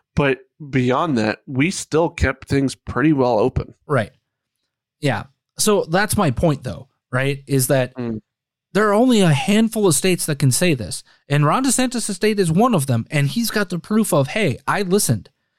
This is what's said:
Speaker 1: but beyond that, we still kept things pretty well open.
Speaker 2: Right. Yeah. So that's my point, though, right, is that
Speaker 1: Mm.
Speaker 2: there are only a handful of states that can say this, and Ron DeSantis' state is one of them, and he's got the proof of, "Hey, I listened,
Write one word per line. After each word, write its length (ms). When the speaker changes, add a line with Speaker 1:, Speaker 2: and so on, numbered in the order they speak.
Speaker 1:
but 240
beyond 480
that, 260
we 240
still 400
kept 380
things 260
pretty 400
well 240
open. 380
Speaker 2:
Right. 280
Yeah. 260
So 240
that's 340
my 140
point, 320
though, 240
right, 340
is 220
that 300
Speaker 1:
Mm. 240
Speaker 2:
there 160
are 40
only 280
a 120
handful 520
of 80
states 320
that 140
can 120
say 220
this, 300
and 160
Ron 200
DeSantis' 500
state 240
is 120
one 220
of 140
them, 240
and 160
he's 240
got 180
the 100
proof 320
of, 180
"Hey, 380
I 160
listened, 460